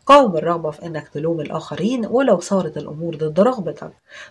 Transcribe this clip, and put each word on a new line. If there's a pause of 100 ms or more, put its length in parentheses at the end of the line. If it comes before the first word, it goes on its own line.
قاوم
الرغبة
في
إنك
تلوم
الآخرين،
ولو
صارت
الأمور
ضد
رغبتك. (380)